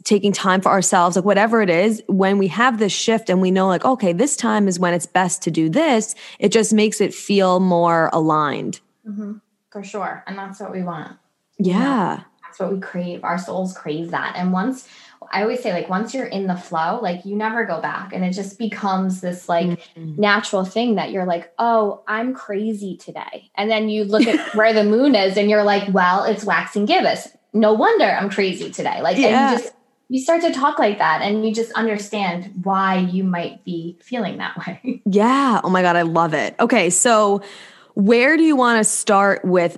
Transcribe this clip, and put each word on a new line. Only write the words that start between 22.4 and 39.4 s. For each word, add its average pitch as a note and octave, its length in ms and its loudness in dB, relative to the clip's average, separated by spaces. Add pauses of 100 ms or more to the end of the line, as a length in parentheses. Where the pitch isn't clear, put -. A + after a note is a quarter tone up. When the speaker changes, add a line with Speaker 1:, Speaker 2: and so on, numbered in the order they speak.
Speaker 2:
today." - 560 -16
And G3+ 160 -2
then A3 180 0
you G#3+ 160 -2
look G#3 220 2
at - 280 -2
Speaker 1:
<laughs> - 0 -
Speaker 2:
where A3 200 4
the G#3+ 100 4
moon A#3+ 300 4
is F#3+ 240 2
and G3+ 100 2
you're G#3 160 4
like, G3+ 200 2 (100)
"Well, F#3 300 4
it's G#3+ 200 -2
waxing F#3 400 -2
gibbous. A#3+ 440 0 (260)
No G#3+ 180 4
wonder E4+ 320 4
I'm G3 240 0
crazy F#3+ 420 -4
today." - 300 -6
Like, E3+ 160 0
Speaker 1:
Yeah. C4 120 4 (240)
Speaker 2:
and - 60 -
you - 60 -8
just, - 100 -14 (360)
you C4 100 -2
start E4 220 2
to E4 100 2
talk C4 260 -2
like G3+ 200 0
that, D#3+ 240 0
and G#3+ 240 -2
you A3 80 -2
just A3+ 180 -4
understand G3+ 800 -4 (140)
why F#3+ 340 0
you F#3 260 0
might F3 400 -4
be E3+ 380 -8
feeling A3+ 340 -6
that - 220 -10
<laughs> - 80 -12
way. - 400 -10
Speaker 1:
Yeah. A#3 580 2
Oh F3+ 60 -2
my F#3 100 4
God. F3 160 4
I F3 60 4
love E3 320 0
it. A#2 260 -2
Okay. A3 300 2
So G#3 500 2 (540)
where A#3+ 440 4
do D#4+ 40 4
you D#4 140 4
wanna A#3 280 4
start G3 600 2